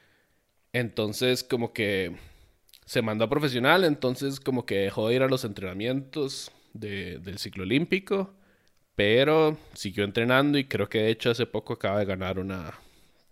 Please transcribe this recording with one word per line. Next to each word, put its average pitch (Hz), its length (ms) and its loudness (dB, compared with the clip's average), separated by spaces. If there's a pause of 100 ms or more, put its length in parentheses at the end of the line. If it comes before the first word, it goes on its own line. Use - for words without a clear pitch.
(720)
Entonces, 117 680 0
como 117 300 -2
que 98 420 0 (680)
se - 160 0
mandó 110 240 0
a - 40 0
profesional, 147 540 4
entonces 139 560 0
como 127 260 -2
que 104 120 -2
dejó 98 320 0
de 120 60 4
ir 131 80 4
a 131 40 4
los 127 180 0
entrenamientos 127 1080 -6 (220)
de, 98 460 -10
del 90 200 -12
ciclo 95 240 -10
olímpico, 170 720 -2 (640)
pero 147 600 4 (160)
siguió 101 300 -4
entrenando 127 540 4
y 135 80 0
creo 104 240 -2
que 113 100 0
de 110 100 4
hecho 117 220 2
hace 117 140 -2
poco - 280 -6
acaba 104 260 -2
de 104 60 0
ganar 95 340 -4
una, 92 340 -8 (580)